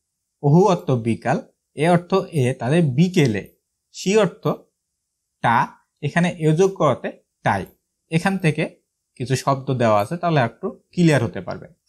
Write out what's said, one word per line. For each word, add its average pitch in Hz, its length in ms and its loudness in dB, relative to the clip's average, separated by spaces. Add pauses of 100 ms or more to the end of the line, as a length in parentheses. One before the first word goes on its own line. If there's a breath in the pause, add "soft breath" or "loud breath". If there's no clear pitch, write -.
(440)
অহু 151 240 6
অর্থ 175 240 0
বিকাল, 117 460 -2 (380)
এ 156 140 0
অর্থ 175 240 0 (180)
এ, 139 220 -2
তাহলে 143 280 -2
বিকেলে। 143 640 2 (500)
সি 202 240 -2
অর্থ 190 300 0 (920)
টা, 123 260 0 (340)
এখানে 170 280 -2 (100)
এ 156 160 2
যোগ 190 200 0
করাতে 156 360 -2 (320)
টাই। 101 220 -2 (440)
এখান 190 280 -2
থেকে 160 260 -2 (520)
কিছু 127 200 -4
শব্দ 135 380 -2
দেওয়া 110 280 2
আছে, 160 160 -6
তাহলে 165 240 0
একটু 120 260 -4 (240)
ক্লিয়ার 156 320 2
হতে 98 180 -6
পারবে। - 260 -12 (220)